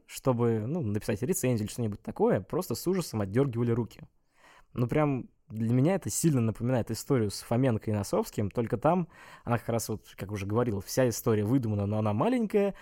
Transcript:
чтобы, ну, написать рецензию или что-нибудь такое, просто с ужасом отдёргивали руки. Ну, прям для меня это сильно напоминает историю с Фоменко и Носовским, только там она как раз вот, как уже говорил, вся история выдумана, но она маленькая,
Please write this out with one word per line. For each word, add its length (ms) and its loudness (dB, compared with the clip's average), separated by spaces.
чтобы, 600 0
ну, 160 -4
написать 400 -2
рецензию 440 0
или 60 -6
что-нибудь 300 -4
такое, 380 0
просто 360 -4
с 120 -6
ужасом 340 -2
отдёргивали 500 0
руки. 300 -4
Ну, 140 0
прям 420 0
для 240 0
меня 220 4
это 140 -4
сильно 300 2
напоминает 520 0
историю 380 0
с 120 -8
Фоменко 500 0
и 20 0
Носовским, 560 -2
только 280 -2
там 320 2
она 140 0
как 100 -8
раз 220 -2
вот, 120 -6
как 160 -10
уже 140 -4
говорил, 340 0
вся 300 2
история 340 0
выдумана, 420 0
но 120 0
она 160 2
маленькая, 680 2